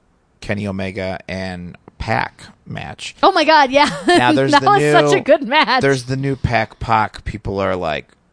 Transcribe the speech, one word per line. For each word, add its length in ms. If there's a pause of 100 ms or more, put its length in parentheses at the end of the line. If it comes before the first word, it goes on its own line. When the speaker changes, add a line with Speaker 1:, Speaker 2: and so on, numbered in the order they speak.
(400)
Speaker 1:
Kenny 260
Omega 520 (100)
and 480 (220)
Pac 440 (240)
match. 560
Speaker 2:
Oh 100
my 120
God, 260
yeah. 200 (160)
Speaker 1:
Now, 260
Speaker 2:
<laughs> 0
Speaker 1:
there's 200
Speaker 2:
That 100
Speaker 1:
the 80
Speaker 2:
was 100
Speaker 1:
new, 120
Speaker 2:
such 220
a 60
good 260
match. 360
Speaker 1:
there's 220
the 120
new 200
Pac 440
Pac. 440
People 360
are 160
like, 320 (240)